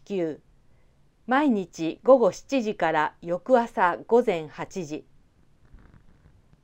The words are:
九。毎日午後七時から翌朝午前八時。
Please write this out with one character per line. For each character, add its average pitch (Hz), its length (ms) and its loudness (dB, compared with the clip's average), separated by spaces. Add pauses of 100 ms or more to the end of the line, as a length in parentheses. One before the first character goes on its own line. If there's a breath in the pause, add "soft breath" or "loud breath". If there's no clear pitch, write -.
九。 170 340 -4 (880)
毎 277 220 2
日 170 540 -4
午 262 140 8
後 214 140 2
七 262 320 -4
時 214 120 -4
か 165 160 0
ら 156 300 0
翌 180 380 0
朝 208 380 0 (100)
午 240 180 4
前 165 220 -2
八 170 380 -10
時。 151 200 -10 (1600)